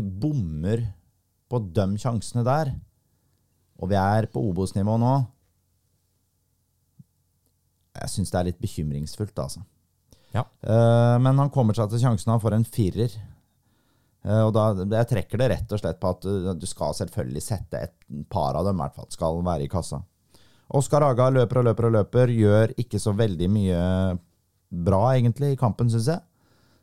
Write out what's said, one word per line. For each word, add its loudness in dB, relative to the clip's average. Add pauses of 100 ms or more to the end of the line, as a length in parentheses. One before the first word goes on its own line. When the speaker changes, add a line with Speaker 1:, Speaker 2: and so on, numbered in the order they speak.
Speaker 1:
bommer -2 (580)
på -4
de 2 (100)
sjansene -2
der, 0 (1080)
og -4
vi 0
er 2
på -4
Obos-nivå 0
nå, 2 (2750)
jeg -10
synes -4
det 0
er 0
litt -8
bekymringsfullt, -6
altså. -8 (720)
Speaker 2:
Ja. -4 (180)
Speaker 1:
Eh, 4
men 4
han 2
kommer 2
seg 0
til -2
sjansen, 0
han 2
får 0
en 4
firer. -2 (1120)
Eh, 2
og 2
da, 2
jeg -2
trekker -2
det 2
rett -6
og -4
slett -4
på 0
at, -14
eh, -2
du -10
skal -4
selvfølgelig -6
sette -8
et -10 (380)
par -2
av -2
dem -2
i -4
hvert -10
fall, -18
skal -2
være -2
i -8
kassa. -6 (720)
Oskar 2
Haga 4
løper 2
og 4
løper 2
og 4
løper, 2
gjør 6
ikke -4
så 0
veldig 0
mye 2 (920)
bra 2
egentlig 2
i -4
kampen, 0
synes -2
jeg. -2 (600)